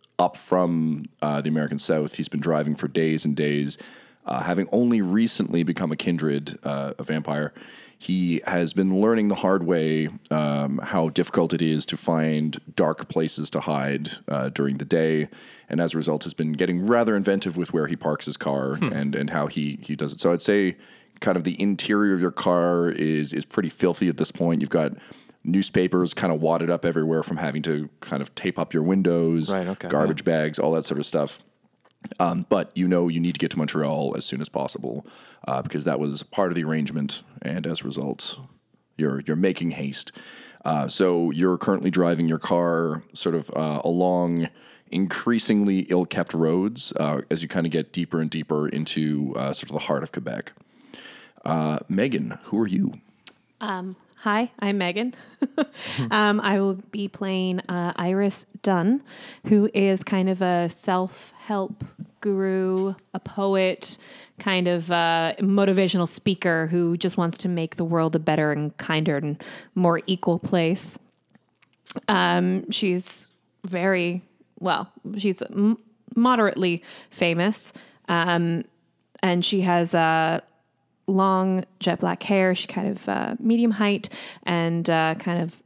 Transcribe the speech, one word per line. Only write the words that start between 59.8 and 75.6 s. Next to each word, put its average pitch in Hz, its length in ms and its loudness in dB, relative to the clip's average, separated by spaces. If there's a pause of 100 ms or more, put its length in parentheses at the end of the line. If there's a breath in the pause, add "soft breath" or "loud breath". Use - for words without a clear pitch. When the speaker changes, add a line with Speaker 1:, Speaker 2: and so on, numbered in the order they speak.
Speaker 3:
kind 190 260 0
of 185 120 0
a 175 280 2
self-help 185 1120 -4 (380)
guru, 190 720 0 (200)
a 190 60 -6
poet, 196 800 0 (420 loud breath)
kind 185 280 2
of 175 240 0
a 165 480 2
motivational 190 680 4
speaker 165 600 0
who 170 300 2
just 180 200 -2
wants 170 220 0
to - 80 -4
make 170 300 -2
the 170 80 -2
world 165 300 2
a 165 40 4
better 156 320 2
and 147 260 -4
kinder 156 400 0
and 147 240 -4 (340 loud breath)
more 170 320 4
equal 180 320 0
place. 175 580 0 (1120)
Um, 180 640 2
she's - 580 -2 (360)
very, 180 560 0 (380)
well, 180 320 -2 (260)
she's 190 260 0
m-, 214 340 2 (380)